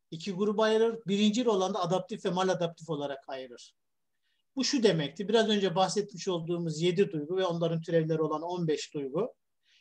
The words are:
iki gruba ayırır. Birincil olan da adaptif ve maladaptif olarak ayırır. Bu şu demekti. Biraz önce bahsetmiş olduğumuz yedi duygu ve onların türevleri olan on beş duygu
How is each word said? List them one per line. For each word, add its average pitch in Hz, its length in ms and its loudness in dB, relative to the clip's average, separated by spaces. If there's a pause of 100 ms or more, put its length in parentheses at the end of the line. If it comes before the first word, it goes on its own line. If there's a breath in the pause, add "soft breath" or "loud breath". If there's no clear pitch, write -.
(100)
iki 160 220 -8
gruba 208 320 0
ayırır. 220 420 4
Birincil 208 400 2
olan 190 280 2
da 208 60 -2
adaptif 185 440 -2
ve 196 60 0
maladaptif 170 600 -2
olarak 143 380 -6
ayırır. 131 460 -12 (840)
Bu 262 80 0
şu 262 180 0
demekti. 180 460 2
Biraz 220 200 4
önce 190 260 2
bahsetmiş 190 540 0
olduğumuz 170 540 -2
yedi 180 300 2
duygu 156 240 -4
ve 190 80 2
onların 170 380 0
türevleri 160 400 0
olan 151 200 -2
on 175 260 -2
beş 147 260 -4
duygu 151 400 -4 (460 soft breath)